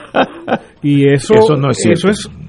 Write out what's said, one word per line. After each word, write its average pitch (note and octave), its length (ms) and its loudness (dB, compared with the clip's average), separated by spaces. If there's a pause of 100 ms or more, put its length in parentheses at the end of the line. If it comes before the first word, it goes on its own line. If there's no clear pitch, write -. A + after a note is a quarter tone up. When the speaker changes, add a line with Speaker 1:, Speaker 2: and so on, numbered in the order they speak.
(800)
Speaker 1:
Y C#3+ 300 2
eso, C#3 240 0
Speaker 2:
Eso D3 200 4
no C#3 160 0
es A#2 60 -2
cierto. E3+ 320 0
Speaker 1:
eso - 200 -4
es - 0 - (200)